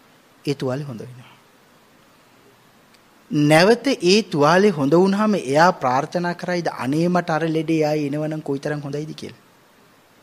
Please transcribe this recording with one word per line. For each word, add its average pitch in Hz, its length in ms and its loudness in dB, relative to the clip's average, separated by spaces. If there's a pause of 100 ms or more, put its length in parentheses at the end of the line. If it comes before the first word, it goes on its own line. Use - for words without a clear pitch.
(440)
ඒ 143 100 -4
තුවාලේ 139 300 -6
හොඳ 120 160 -12
වෙනවා. 123 340 -20 (2000)
නැවත 165 560 4 (160)
ඒ 190 200 4
තුවාලේ 175 480 4
හොඳ 147 220 -2
වුණාම 196 420 2
එයා 160 380 2
ප්‍රාර්ථනා 156 640 -2
කරයිද, 175 400 -6
"අනේ 143 340 -2
මට 175 220 0
අර 156 180 -2
ලෙඩේ 160 360 0
ආයේ 151 220 -2
එනවනම් 151 340 -6
කොයිතරම් 147 400 -6
හොඳයිද?" 147 340 -10
කියලා? - 300 -18 (800)